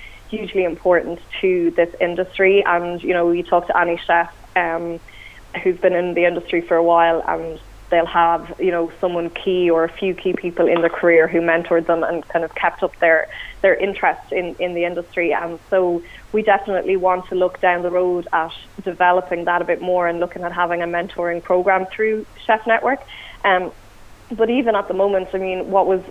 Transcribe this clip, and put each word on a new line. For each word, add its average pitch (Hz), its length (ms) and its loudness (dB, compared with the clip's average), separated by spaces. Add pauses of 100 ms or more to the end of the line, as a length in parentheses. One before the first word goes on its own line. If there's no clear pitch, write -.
(300)
hugely 196 340 -4
important 170 560 0 (220)
to 180 300 2
this 170 180 2 (100)
industry. 185 640 2
And, 175 380 0
you 180 140 0
know, 175 160 2
you 175 100 0
talk 175 240 0
to - 100 -2
any 175 220 0
chef, 170 340 0 (240)
um, 170 440 -4 (640)
who's 180 140 0
been 180 180 4
in 175 180 0
the 175 120 2
industry 175 360 0
for 170 160 0
a 170 60 4
while, 170 440 4
and 165 320 -4 (300)
they'll 170 160 2
have, 170 540 0
you 185 100 0
know, 170 220 -2 (100)
someone 175 300 -2
key 180 400 0
or 165 120 4
a 165 60 0
few 190 240 -4
key 180 200 -2
people 175 340 0
in 170 140 2
their 170 100 2
career 170 360 4
who 170 140 0
mentored 170 460 0
them 165 160 2
and 165 260 -4
kind 165 160 -2
of - 80 -8
kept - 300 -2
up 180 160 -2
their 165 280 4 (340)
their 190 140 6
interest 190 560 -2
in, 175 240 -4
in 180 180 -4
the 170 120 -2
industry. 175 480 -4
And 170 260 -6 (100)
so 175 320 2 (300)
we 214 100 0
definitely 196 540 0
want 180 320 0
to 190 80 -6
look 180 240 0
down 175 220 2
the 175 80 -2
road 180 420 0
at 165 220 -2 (300)
developing 180 600 0
that 175 160 0
a 170 40 -6
bit 170 160 -2
more 180 260 0
and 170 120 -2
looking 180 240 -6
at 175 80 -6
having 175 300 -2
a 170 60 -4
mentoring 175 560 -4
program 185 440 2
through 220 380 -2 (200)
Chef 220 200 0
Network. 247 360 0 (420)
Um, 185 280 0 (600)
but 226 180 0
even 233 260 0
at 208 120 -2
the 180 60 -4
moment, 190 400 0
I 190 60 -2
mean, 185 320 -6
what 190 160 4
was 185 240 2